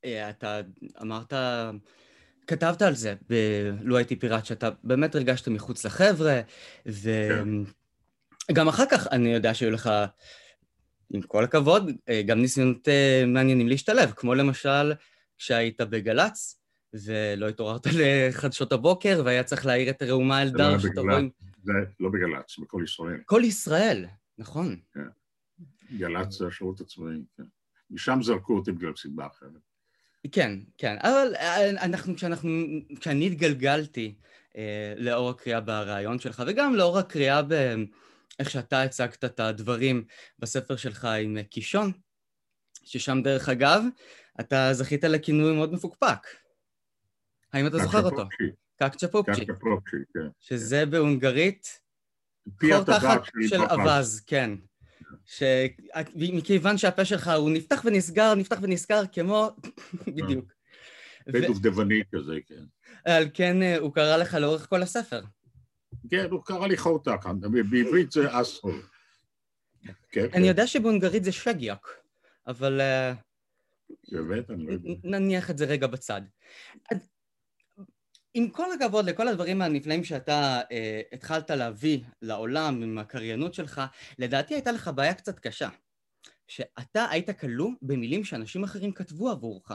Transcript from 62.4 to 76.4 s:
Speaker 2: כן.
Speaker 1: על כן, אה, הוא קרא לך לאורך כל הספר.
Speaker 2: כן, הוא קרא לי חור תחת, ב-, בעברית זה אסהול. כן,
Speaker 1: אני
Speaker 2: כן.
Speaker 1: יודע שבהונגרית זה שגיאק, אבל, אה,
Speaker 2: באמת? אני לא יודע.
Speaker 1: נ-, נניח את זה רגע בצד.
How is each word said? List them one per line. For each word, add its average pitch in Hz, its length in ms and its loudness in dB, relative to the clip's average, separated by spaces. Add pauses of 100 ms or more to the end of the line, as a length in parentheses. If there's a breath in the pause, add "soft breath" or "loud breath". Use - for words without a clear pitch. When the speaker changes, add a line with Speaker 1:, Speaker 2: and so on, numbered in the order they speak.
Speaker 2:
כן. 73 180 -20 (400 loud breath)
Speaker 1:
על 160 300 4
כן, 180 280 2
אה, 180 160 2
הוא 147 160 -4
קרא 156 220 4
לך 175 180 0
לאורך 151 340 0
כל 180 140 0
הספר. 180 380 -6 (880)
Speaker 2:
כן, 185 200 0
הוא 175 140 -6
קרא 185 220 -4
לי 190 100 4
חור 165 260 2
תחת, 95 320 -2
ב-, 104 360 2
בעברית 131 420 4
זה 139 280 2
אסהול. 98 420 -4 (1300 loud breath)
כן, - 100 -2
Speaker 1:
אני 113 120 0
Speaker 2:
כן. 180 120 4
Speaker 1:
יודע 185 220 6
שבהונגרית 214 580 2
זה 190 80 -2
שגיאק, 127 540 -6 (600)
אבל, 135 340 -2
אה, 131 320 0 (1000)
Speaker 2:
באמת? 92 380 -6
אני 87 160 -8
לא 87 60 -6
יודע. 87 160 -8 (160)
Speaker 1:
נ-, 185 100 -4
נניח 190 360 0
את 151 80 -6
זה 147 60 0
רגע 139 220 -2
בצד. 117 340 -6 (720 loud breath)